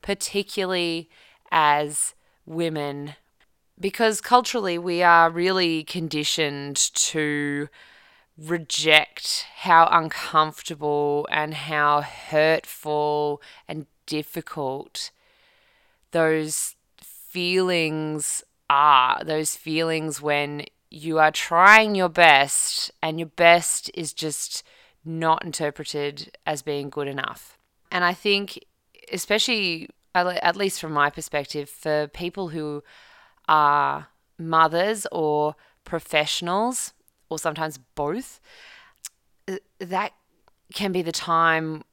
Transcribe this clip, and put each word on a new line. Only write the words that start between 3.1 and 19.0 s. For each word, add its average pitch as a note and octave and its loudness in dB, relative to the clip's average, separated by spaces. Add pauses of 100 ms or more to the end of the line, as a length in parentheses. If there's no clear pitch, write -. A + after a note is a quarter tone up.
because G#3 0
culturally A3+ 0
we F3 -2
are E3+ 8
really E3+ 0
conditioned D3 -4
to D3 -2 (680)
reject D#3 0 (120)
how E3 6
uncomfortable D3+ -2
and D#3 -2
how D3 0
hurtful D3+ -2 (260)
and D#3 -10 (220)
difficult - -8 (1000)
those D#3 -2 (240)
feelings E3+ -4 (260)
are, C#3 4